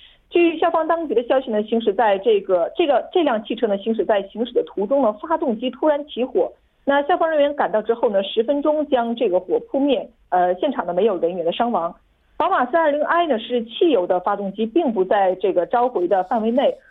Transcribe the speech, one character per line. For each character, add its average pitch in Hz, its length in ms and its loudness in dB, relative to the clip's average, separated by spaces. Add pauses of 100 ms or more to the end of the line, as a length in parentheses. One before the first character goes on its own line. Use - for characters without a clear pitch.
(300)
据 339 300 2
消 349 100 2
防 320 160 0
当 330 220 -2
局 - 60 -2
的 240 100 0
消 262 160 2
息 262 100 -10
呢， 214 140 0
行 226 160 -2
驶 220 120 0
在 202 260 2
这 208 220 2
个， 180 360 0
这 349 100 2
个， 254 260 2
这 359 120 2
辆 220 200 0
汽 240 120 -8
车 226 100 0
呢 202 120 0
行 226 140 -4
驶 214 120 -2
在 202 240 2
行 233 180 -4
驶 - 60 -16
的 160 100 0
途 190 240 -4
中 277 160 2
呢， 214 120 2
发 320 220 -4
动 269 220 -2
机 247 120 -4
突 311 180 -2
然 294 180 0
起 240 180 -6
火。 202 280 -2 (320)
那 277 180 2
消 339 160 0
防 330 100 2
人 311 120 0
员 285 160 2
赶 220 160 -2
到 214 100 0
之 226 100 -2
后 233 160 0
呢， 196 140 2
十 220 220 -2
分 285 180 0
钟 302 260 0
将 233 280 0
这 233 120 0
个 180 120 2
火 - 180 -2 (100)
扑 277 120 -2
灭， 269 280 0 (200)
呃， 180 260 2
现 285 160 -2
场 175 160 -4
呢 175 80 -4
没 196 120 2
有 190 120 0
人 165 160 -2
员 170 100 -6
的 170 80 0
伤 233 200 -2
亡。 175 200 -2 (460)
宝 330 120 0
马 294 220 2
三 330 80 2
二 311 100 2
零 294 140 -2
I 339 240 0
呢 226 100 0
是 240 280 -4
汽 349 240 2
油 185 140 2
的 180 140 0
发 202 160 0
动 196 180 -6
机， 220 140 -4
并 285 260 0
不 185 120 0
在 190 320 2
这 185 160 -2
个 170 140 2
召 240 220 2
回 180 200 -2
的 185 160 2
范 226 180 -2
围 226 80 0
内， 240 260 2 (140)